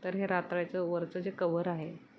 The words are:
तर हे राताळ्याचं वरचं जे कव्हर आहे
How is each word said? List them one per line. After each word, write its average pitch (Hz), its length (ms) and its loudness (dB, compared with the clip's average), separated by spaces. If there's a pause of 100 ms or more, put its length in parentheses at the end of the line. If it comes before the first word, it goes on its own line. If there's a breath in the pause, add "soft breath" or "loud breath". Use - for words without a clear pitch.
तर 185 100 0
हे 196 120 2
राताळ्याचं 180 560 0
वरचं 170 380 0
जे 185 100 -2
कव्हर 175 380 2
आहे 165 240 -2 (260)